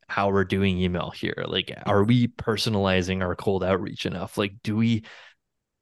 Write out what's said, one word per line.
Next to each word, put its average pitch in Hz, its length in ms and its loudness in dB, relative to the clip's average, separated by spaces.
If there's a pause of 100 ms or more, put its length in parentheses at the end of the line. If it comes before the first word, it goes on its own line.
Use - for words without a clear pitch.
how 101 220 0
we're 98 120 4
doing 95 380 0
email 90 300 -2
here. - 360 -6
Like, - 260 -4 (140)
are 101 160 4
we 120 240 6
personalizing 98 960 0
our 90 140 -2
cold 95 260 0
outreach 95 440 -2
enough? 92 320 -8
Like, 101 260 -2
do 107 100 -4
we, 113 300 2 (760)